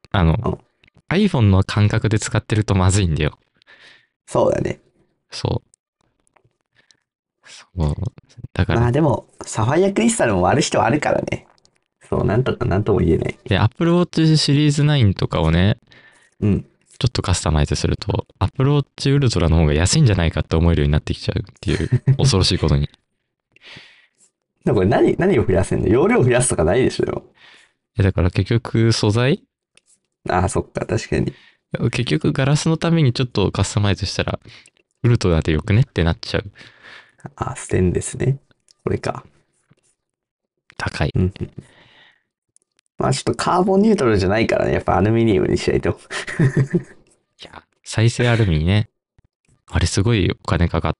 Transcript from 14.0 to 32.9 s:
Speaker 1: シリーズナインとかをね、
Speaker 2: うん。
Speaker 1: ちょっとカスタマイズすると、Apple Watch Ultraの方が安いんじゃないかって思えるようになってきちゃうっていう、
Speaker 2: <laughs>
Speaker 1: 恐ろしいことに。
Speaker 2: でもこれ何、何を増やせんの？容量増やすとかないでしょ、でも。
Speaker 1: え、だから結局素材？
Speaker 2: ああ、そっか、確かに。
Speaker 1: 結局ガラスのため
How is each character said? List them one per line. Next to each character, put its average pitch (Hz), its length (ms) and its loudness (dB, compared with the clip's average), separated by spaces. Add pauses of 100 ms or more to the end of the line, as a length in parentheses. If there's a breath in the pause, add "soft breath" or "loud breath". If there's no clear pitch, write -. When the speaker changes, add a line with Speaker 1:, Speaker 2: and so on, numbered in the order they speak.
Speaker 1:
シ 147 160 0
リ 151 160 2
ー - 20 2
ズ 143 140 0
ナ 147 100 2
イ 131 80 2
ン 98 100 4
と - 140 -4
か 82 140 -2
を 80 100 2
ね、 90 260 2 (640 soft breath)
Speaker 2:
う 202 80 0
ん。 190 180 0 (340)
Speaker 1:
ち - 60 -2
ょ - 40 2
っ - 20 -
と - 100 -6
カ 90 140 -2
ス - 60 -4
タ 78 100 -2
マ 76 100 2
イ 71 60 0
ズ 73 80 -2
す - 100 -2
る - 100 0
と、 - 300 -6 (140)
Apple 135 320 0
Watch 139 440 -2
Ultra 107 340 2
の 80 80 4
方 80 100 4
が 73 80 2
安 87 220 0
い 160 40 4
ん 139 60 6
じ 101 60 4
ゃ - 20 0
な 85 100 2
い 80 60 0
か 80 80 -4
っ 76 40 0
て - 120 -4
思 85 160 4
え 82 40 2
る 78 60 2
よ 71 40 2
う - 20 2
に 73 40 0
な 76 60 2
っ - 40 -2
て - 120 -6
き - 60 -14
ち - 100 -10
ゃ - 60 -2
う - 60 -4
っ - 20 -4 (180)
て - 80 -6
い - 60 0
う、 - 140 -4 (120)
Speaker 2:
<laughs> 135 160 2
Speaker 1:
恐 135 200 0
ろ 90 60 2
し - 120 0
い - 20 0
こ 78 120 0
と 76 60 2
に。 71 140 -2 (1800 loud breath)
Speaker 2:
で 165 60 0
も 104 60 2
こ 95 40 2
れ 95 60 2
何、 202 280 2
何 170 220 0
を 101 80 2
増 95 80 0
や 85 100 2
せ - 120 -4
ん - 60 -2
の？ - 60 0
容 135 200 2
量 226 160 2
増 120 80 2
や 120 100 2
す - 80 -2
と 104 60 -2
か 82 80 -2
な 87 120 2
い 127 80 2
で - 60 2
し - 100 -8
ょ、 - 60 -2
で - 60 -4
も。 - 120 -10 (760 soft breath)
Speaker 1:
え、 98 40 2
だ 95 100 2
か 87 100 0
ら 90 80 0
結 101 180 -2
局 113 420 0
素 107 200 0
材？ 123 320 0 (840)
Speaker 2:
あ 90 180 0
あ、 90 40 0
そ - 120 -4
っ - 100 -8
か、 - 160 -6
確 - 220 -4
か - 100 0
に。 - 140 -2 (580 soft breath)
Speaker 1:
結 120 140 -4
局 151 280 -2
ガ 135 120 -2
ラ 147 100 2
ス - 120 -2
の 160 100 0
た 170 120 -2
め 165 140 2